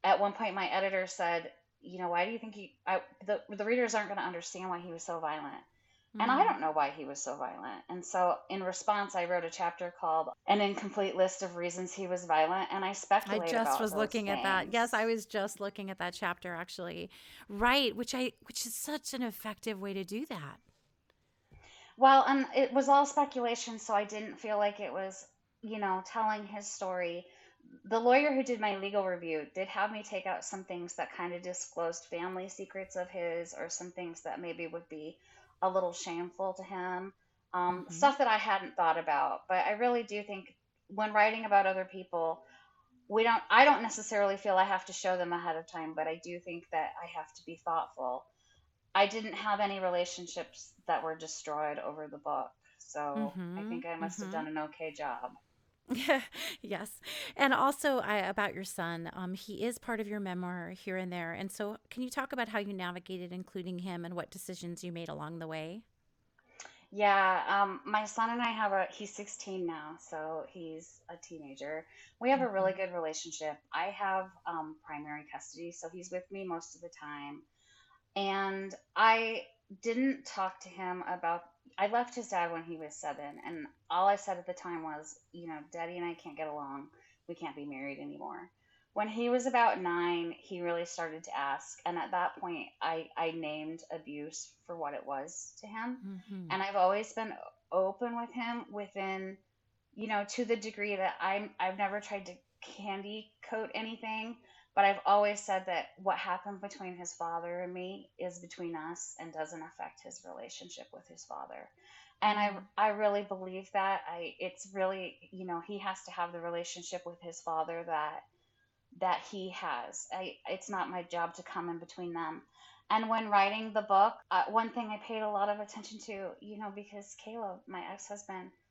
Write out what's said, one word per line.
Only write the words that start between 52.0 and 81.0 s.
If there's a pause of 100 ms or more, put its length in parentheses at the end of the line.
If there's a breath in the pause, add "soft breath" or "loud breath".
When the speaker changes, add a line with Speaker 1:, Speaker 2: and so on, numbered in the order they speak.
Speaker 1:
the
book. (280 soft breath)
So
I
Speaker 2:
Mm-hmm.
Speaker 1:
think
I
must
have
Speaker 2:
Mm-hmm. (120)
Speaker 1:
done
an (100)
okay
job. (560)
Speaker 2:
<laughs> (380 loud breath)
Yes. (460 loud breath)
And
also,
I,
about
your
son,
um,
he
is
part
of
your
memoir
here
and
there.
And
so (100)
can
you
talk
about
how
you
navigated
including
him
and
what
decisions
you
made
along
the
way? (1080 loud breath)
Speaker 1:
Yeah,
um,
my
son
and
I
have
a,
he's
sixteen
now, (100)
so
he's (100)
a
teenager. (340 loud breath)
We
have
a
really
Speaker 2:
Mm-hmm.
Speaker 1:
good
relationship. (180)
I
have, (160)
um, (100)
primary
custody,
so
he's
with
me
most
of
the (100)
time. (720 soft breath)
And (220)
I (400)
didn't
talk
to
him